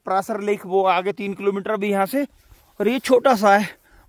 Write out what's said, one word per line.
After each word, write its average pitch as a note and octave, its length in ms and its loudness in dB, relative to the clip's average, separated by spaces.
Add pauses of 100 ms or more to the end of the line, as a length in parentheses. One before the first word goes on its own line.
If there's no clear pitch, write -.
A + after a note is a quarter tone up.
Prasar G3 360 -4
lake G#3 240 -4
वो F#3+ 220 0
आगे F#3 260 0
तीन G3+ 200 -6
किलोमीटर G3 420 -2
भी G#3 140 -2
यहाँ G3 160 0
से, C4+ 200 -2 (540)
और G#3 80 2
ये B3+ 120 0
छोटा B3+ 360 2
सा G3+ 200 4
है। G#3 120 0 (400)